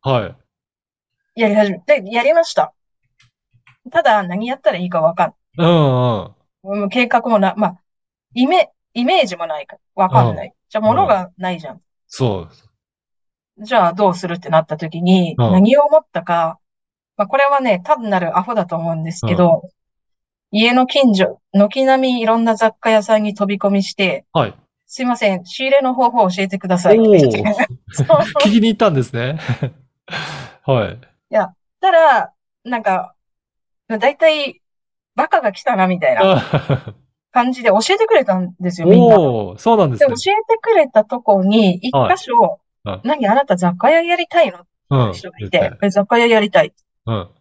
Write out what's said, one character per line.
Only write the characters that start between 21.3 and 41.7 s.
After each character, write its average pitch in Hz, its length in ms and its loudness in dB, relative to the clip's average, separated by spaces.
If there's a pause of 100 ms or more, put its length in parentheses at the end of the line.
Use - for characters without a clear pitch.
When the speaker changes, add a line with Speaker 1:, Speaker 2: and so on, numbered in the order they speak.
Speaker 2:
軒 208 320 2
並 262 260 2
み 240 80 -4
い 220 60 -4
ろ 226 100 2
ん 226 80 0
な 226 120 0
雑 220 220 -2
貨 233 120 -2
屋 220 120 2
さ 220 140 0
ん 214 60 0
に 208 100 -4
飛 208 160 -4
び 202 80 -4
込 196 140 -2
み 196 120 0
し - 120 -8
て、 180 400 -4
Speaker 1:
は 127 140 0
い。 95 60 -12 (300)
Speaker 2:
「す - 180 -18
い 247 40 -2
ま 240 100 -2
せ 202 180 0
ん、 180 120 -10
仕 - 160 -12
入 269 80 -2
れ 277 100 4
の 254 140 -2
方 240 160 0
法 220 180 2
教 185 140 -4
え 190 60 -4
て 190 100 -6
く 185 100 -10
だ 180 80 0
さ 185 160 2
い」 226 80 6
っ - 0 -
て 220 80 4
言 165 220 6
っ - 20 -2
て。 104 80 -2
Speaker 1:
お - 40 -4
ー。 - 100 -2 (180)
Speaker 2:
<laughs> - 220 -20
そ 143 100 -4
う。 - 20 -4 (380)
Speaker 1:
聞 202 60 4
き 220 100 4
に 220 80 2
行 214 80 -2
っ - 0 -
た 214 140 2
ん 156 40 -4
で 135 80 0
す - 120 -8
ね。 127 240 -6 (680)
<laughs> - 640 -14
は 120 240 0
い。 107 80 -16 (320)
Speaker 2:
い - 40 -12
や、 - 200 -2 (260)
た 381 100 2
ら、 311 420 4 (320)
な 240 160 -6
ん - 20 -18
か、 190 320 -4 (760)
だ 226 220 -2
い 294 80 -10
た 320 100 4
い 302 320 -4 (540)
バ 302 140 -2
カ 339 120 0
が 220 120 -4
来 - 100 -18
た 185 140 -2
な、 185 100 2
み 180 120 -2
た 139 140 0
い - 20 0
な 113 80 -2
Speaker 1:
あ。 151 720 -2 (140)
<laughs> - 240 -20
Speaker 2:
感 254 200 0
じ 247 100 -10
で 226 80 2
教 196 80 4
え 349 180 0
て 453 80 2
く 453 80 0
れ 320 140 4
た 185 100 0
ん 180 240 -6
で 180 100 -4
す 175 120 -10
よ、 165 40 0
み 220 140 8
ん 240 80 6
な。 214 100 8
Speaker 1:
お 110 360 -2
ー、 - 40 -20
そ 233 140 0
う 220 60 2
な 180 80 4
ん 135 40 0
で 117 60 -4
す - 60 2
ね。 277 80 4
Speaker 2:
で、 233 40 -4
教 302 180 -2
え - 20 2 (120)
て 453 140 0
く 453 140 0
れ 302 140 4
た 214 180 2
と 247 160 -10
こ 196 200 2
に、 196 340 2